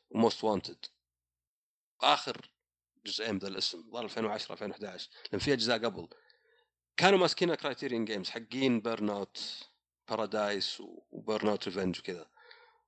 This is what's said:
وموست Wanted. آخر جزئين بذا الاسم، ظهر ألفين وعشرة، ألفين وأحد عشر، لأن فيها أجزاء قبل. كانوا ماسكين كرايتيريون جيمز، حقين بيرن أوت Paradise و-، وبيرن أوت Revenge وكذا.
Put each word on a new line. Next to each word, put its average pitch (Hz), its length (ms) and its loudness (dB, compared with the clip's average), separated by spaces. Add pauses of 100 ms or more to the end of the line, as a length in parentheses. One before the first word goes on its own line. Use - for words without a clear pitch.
(120)
وموست 113 320 4
Wanted. 107 420 -2 (1160)
آخر 135 500 2 (540)
جزئين 107 340 -2
بذا 98 80 -6
الاسم، 95 440 -4
ظهر 117 140 -6
ألفين 113 200 -4
وعشرة، 107 280 -4
ألفين 104 160 -6
وأحد 104 160 -10
عشر، 92 240 -12 (220)
لأن 101 80 0
فيها 139 140 2
أجزاء 117 320 2
قبل. 90 220 -4 (920)
كانوا 190 220 8
ماسكين 170 360 2
كرايتيريون 123 500 -2
جيمز، 104 240 -4
حقين 120 520 2
بيرن 107 280 0
أوت - 560 -6 (440)
Paradise 104 720 -2
و-، 90 300 -16
وبيرن 107 380 0
أوت 101 180 0
Revenge 92 320 0
وكذا. 87 300 -10 (580)